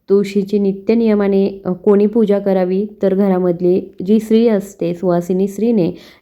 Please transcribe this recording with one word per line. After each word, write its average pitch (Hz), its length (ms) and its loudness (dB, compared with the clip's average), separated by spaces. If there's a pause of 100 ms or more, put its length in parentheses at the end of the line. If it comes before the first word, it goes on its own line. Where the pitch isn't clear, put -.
(100)
तुळशीची 202 480 0
नित्य 196 360 -2
नियमाने, 202 680 0
अ, 180 80 -4
कोणी 202 340 2
पूजा 208 320 0
करावी, 190 480 -2 (160)
तर 190 120 0
घरामधली 185 800 0 (120)
जी 214 140 4
स्त्री 220 280 2
असते, 190 460 -4
सुवासिनी 180 540 -2
स्त्रीने 202 500 -2 (240)